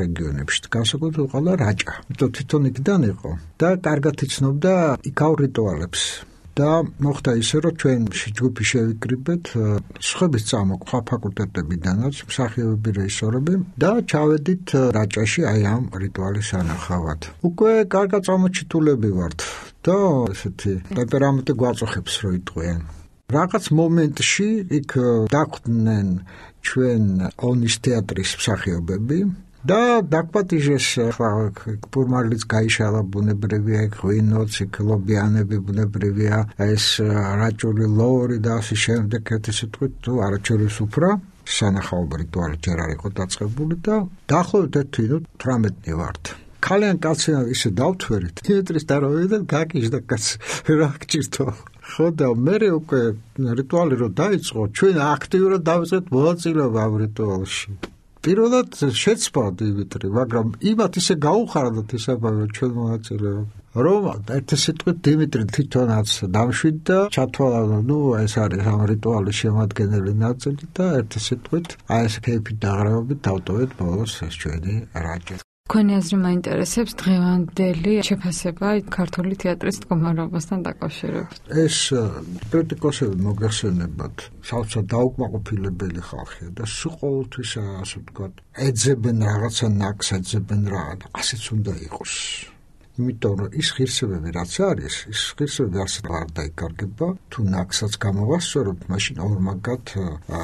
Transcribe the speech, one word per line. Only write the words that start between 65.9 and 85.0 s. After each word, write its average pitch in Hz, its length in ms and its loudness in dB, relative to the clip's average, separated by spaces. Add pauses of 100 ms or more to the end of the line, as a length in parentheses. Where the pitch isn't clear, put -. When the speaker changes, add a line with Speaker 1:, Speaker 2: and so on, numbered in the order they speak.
Speaker 1:
დამშვიდდა, 156 800 2
ჩათვალა, 120 760 2
ნუ, 139 180 2 (160)
ეს 107 220 0
არის 101 280 0
ამ 104 200 2
რიტუალის 107 520 2
შემადგენელი 107 800 2
ნაწილი 123 540 0
და - 160 -2 (100)
ერთი 113 260 -2
სიტყვით, 165 460 -4 (200)
აი, 117 160 2
ეს 110 140 0
ქეიფით 113 420 -2
დაღრევებით 107 600 0
დავტოვეთ 98 520 -2
ბოლოს 95 460 -2
ეს 78 160 -8
ჩვენი 82 400 -4 (200)
რაჭა. 85 500 -8 (180)
Speaker 2:
თქვენი 208 320 4
აზრი 185 220 0
მაინტერესებს 180 760 0
დღევანდელი 180 1080 2
შეფასება 190 720 -2 (140)
ქართული 180 480 -2
თეატრის 185 440 -2
მდგომარეობასთან 165 800 -2
დაკავშირებით. - 800 -6 (140)
Speaker 1:
ეს, 160 220 4 (140)
ე, 127 120 2 (400)
კრიტიკოსები, 151 760 0
მოგეხსენებათ, 95 1080 -2 (140)
სავსე 110 440 -4
დაუკმაყოფილებელი 98 1160 -2